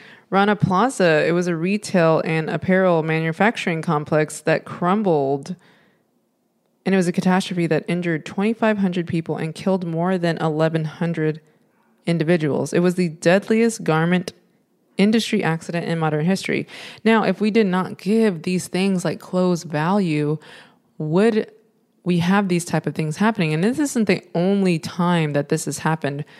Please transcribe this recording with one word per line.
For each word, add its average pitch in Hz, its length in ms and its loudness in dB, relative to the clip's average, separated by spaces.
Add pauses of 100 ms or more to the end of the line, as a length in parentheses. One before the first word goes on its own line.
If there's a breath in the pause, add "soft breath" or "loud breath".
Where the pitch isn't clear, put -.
(300 loud breath)
Rana 202 260 2
Plaza, 190 720 2
it 160 60 2
was 175 140 0
a 175 100 -2
retail 170 680 2
and 160 260 -2
apparel 175 540 2
manufacturing 160 800 -2
complex 151 580 0
that - 240 0
crumbled. 175 920 -2 (1300 soft breath)
And 190 100 2
it - 20 4
was 180 120 2
a 180 40 -2
catastrophe 185 540 0
that 156 220 0
injured 170 360 -2
twenty-five 220 540 -2
hundred 180 280 -2
people 165 300 -4
and 160 180 -6
killed 185 320 -2
more 170 320 -2
than 170 200 0
eleven 160 460 0
hundred 156 560 -4 (640 soft breath)
individuals. 156 680 0
It - 60 4
was 180 160 2
the 180 140 0
deadliest 202 760 2
garment 165 480 0 (640)
industry 214 460 2
accident 165 440 -4
in 165 120 -2
modern 156 260 0
history. 180 420 -2 (380 loud breath)
Now, 220 200 4
if 185 160 0
we 214 100 0
did 220 160 4
not 180 320 -2
give 202 440 0
these 185 260 -2
things 185 360 0
like 165 140 -2
clothes 180 460 0
value, 156 760 0 (600 loud breath)
would 202 520 0 (540)
we 180 140 2
have 190 300 2
these 175 160 0
type - 220 -2
of 147 80 -4
things 156 220 -4
happening? 196 360 0
And 156 120 0
this 247 140 0
isn't 262 280 0
the - 160 0 (120)
only 185 440 2
time 170 540 0
that 143 160 -2
this 160 160 -2
has 143 140 -6
happened, 151 460 -4 (160 loud breath)